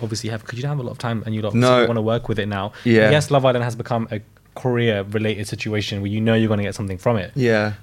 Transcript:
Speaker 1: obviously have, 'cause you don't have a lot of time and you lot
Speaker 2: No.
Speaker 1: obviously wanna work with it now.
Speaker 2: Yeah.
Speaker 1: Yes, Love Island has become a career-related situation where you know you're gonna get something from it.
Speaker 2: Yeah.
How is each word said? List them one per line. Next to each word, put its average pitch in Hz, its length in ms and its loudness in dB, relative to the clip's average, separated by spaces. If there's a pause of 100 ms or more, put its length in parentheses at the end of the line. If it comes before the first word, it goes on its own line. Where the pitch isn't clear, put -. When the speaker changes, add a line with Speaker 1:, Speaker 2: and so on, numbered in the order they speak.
Speaker 1:
obviously 110 280 -6
have, 110 140 -10
'cause - 120 -12
you 120 60 -8
don't 143 80 -4
have 147 80 -4
a 131 40 -6
lot 113 100 -8
of 117 60 -16
time 117 280 -4
and 110 80 -4
you 107 80 -4
lot 107 120 -2
Speaker 2:
No. 120 140 4
Speaker 1:
obviously 123 200 6
wanna 117 140 0
work 113 260 -2
with 107 100 -2
it 101 100 -2
now. 101 240 -4 (120)
Speaker 2:
Yeah. 110 260 6
Speaker 1:
Yes, 147 200 2
Love 139 140 4
Island 123 200 2
has 120 120 -4
become 117 340 -4
a 107 100 -6 (480)
career-related 107 800 0
situation 107 540 -4
where 101 80 -2
you 107 100 -2
know 113 140 4
you're 113 140 4
gonna 104 140 0
get 95 120 -4
something 95 240 -6
from 120 180 2
it. 90 180 -4
Speaker 2:
Yeah. 110 380 2 (100)